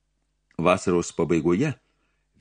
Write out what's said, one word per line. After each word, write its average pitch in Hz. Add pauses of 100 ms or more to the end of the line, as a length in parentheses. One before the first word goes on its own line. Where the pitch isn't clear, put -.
(600)
Vasaros 90
pabaigoje 87 (680)